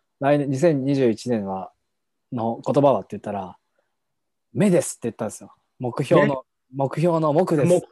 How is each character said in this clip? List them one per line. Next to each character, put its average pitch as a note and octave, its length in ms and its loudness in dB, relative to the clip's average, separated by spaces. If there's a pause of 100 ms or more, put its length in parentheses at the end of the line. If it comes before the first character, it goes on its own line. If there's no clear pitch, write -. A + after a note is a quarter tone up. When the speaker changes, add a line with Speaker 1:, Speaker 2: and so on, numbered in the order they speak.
(200)
Speaker 1:
来 C#3+ 200 2
年、 C#3 100 -4
二 C3 80 -2
千 C#3+ 260 2
二 C#3 120 0
十 C3 140 2
一 A2+ 200 -4
年 A2 160 -2
は、 F#2+ 260 -8 (640)
の A#2 320 -6
言 B2 160 -2
葉 C#3 120 6
は G2+ 60 0
っ - 20 -6
て - 100 -16
言 G2+ 80 -12
っ - 20 -16
た G#2 120 -8
ら、 F#2 240 -10 (960)
目 G3 160 2
で F3 120 4
す - 160 -8
っ - 20 -20
て A#2 100 -6
言 - 20 -6
っ - 40 -16
た A2+ 100 -8
ん - 20 -6
で G#2 60 -8
す - 100 -20
よ。 - 100 -20 (260)
目 C3 240 -4
標 E3+ 220 4
の、 C#3 200 -4 (260)
Speaker 2:
目？ C3+ 140 -2
Speaker 1:
目 C3 100 -6
標 E3 240 0
の D3+ 140 0
目 E3+ 240 2
で C#3+ 80 2
す。 - 20 2
Speaker 2:
目 F3 140 4 (100)